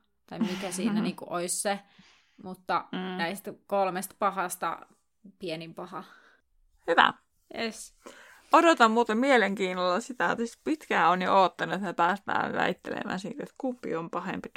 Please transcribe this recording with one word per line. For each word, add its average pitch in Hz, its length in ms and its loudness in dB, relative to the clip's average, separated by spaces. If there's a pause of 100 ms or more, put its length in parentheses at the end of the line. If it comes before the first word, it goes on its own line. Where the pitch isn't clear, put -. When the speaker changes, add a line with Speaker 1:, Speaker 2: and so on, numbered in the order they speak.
(260)
Speaker 1:
tai 175 120 -12
mikä 190 360 -4
Speaker 2:
<laughs> 185 60 -6
Speaker 1:
siinä 214 220 0
niinku 170 260 -6
ois 175 340 -4
se, 202 180 -2 (640)
mutta 185 480 -4
Speaker 2:
Mm. - 60 -6
Speaker 1:
näistä 185 540 -6 (140)
kolmesta 190 520 -2
pahasta 185 680 -4 (520)
pienin 165 360 -10
paha. 180 300 -12 (800)
Speaker 2:
Hyvä. - 260 4 (460)
Speaker 1:
Yes. - 360 -10 (580)
Speaker 2:
Odotan 226 380 8
muuten 220 280 2
mielenkiinnolla 190 840 2
sitä, - 260 -4
että 180 180 0
siis - 200 -10
pitkään 208 460 2
on 185 120 2
jo 190 180 4
oottanut, 170 340 2
että 196 120 -4
me 175 60 -2
päästään - 600 0
väittelemään - 680 -4
siitä, 202 240 -10
että 180 160 -14
kumpi 254 380 -6
on 165 140 -8
pahempi, 180 460 -8